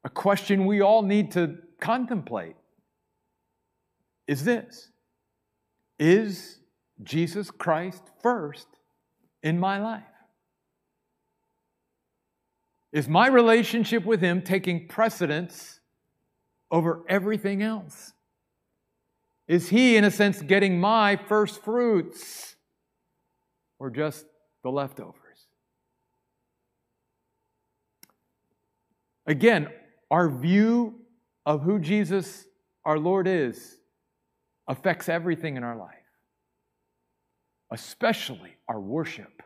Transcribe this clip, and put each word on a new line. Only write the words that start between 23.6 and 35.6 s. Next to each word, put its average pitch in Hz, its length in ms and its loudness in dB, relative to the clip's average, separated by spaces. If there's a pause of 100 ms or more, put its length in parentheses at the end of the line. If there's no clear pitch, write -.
or 135 100 -10
just 147 380 -6 (360)
the 127 80 -6
leftovers? - 760 -10 (3750)
Again, 156 420 2 (420)
our 170 180 4
view 208 720 2 (440)
of 147 180 0
who 196 180 0
Jesus, 185 640 -2 (400)
our 156 140 0
Lord, 180 280 0
is 151 520 -4 (920)
affects 170 400 -4
everything 165 480 -4
in 120 80 -8